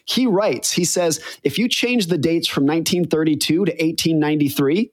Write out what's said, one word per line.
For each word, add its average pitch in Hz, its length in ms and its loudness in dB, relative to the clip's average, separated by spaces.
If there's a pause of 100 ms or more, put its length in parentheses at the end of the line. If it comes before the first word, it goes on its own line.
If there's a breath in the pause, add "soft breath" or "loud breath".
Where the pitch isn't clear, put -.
he 254 220 0
writes, 190 460 0
he 180 120 0
says, 170 360 -2 (240 loud breath)
"If 143 160 -2
you 233 80 2
change 240 400 0
the 175 100 2
dates 165 300 0
from 139 180 0
nineteen 165 400 0
thirty-two 160 600 0
to 165 180 -2
eighteen 160 340 0
ninety-three, 151 760 0